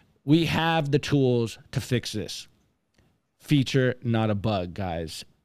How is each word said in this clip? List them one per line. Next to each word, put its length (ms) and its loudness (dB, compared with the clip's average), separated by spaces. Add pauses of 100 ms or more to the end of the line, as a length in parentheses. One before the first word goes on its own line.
(240)
we 220 4
have 440 0
the 80 4
tools 640 0 (140)
to 60 -2
fix 320 -4
this. 360 -8 (920)
Feature, 640 2
not 300 0
a 40 0
bug, 380 -2
guys. 500 -6 (220)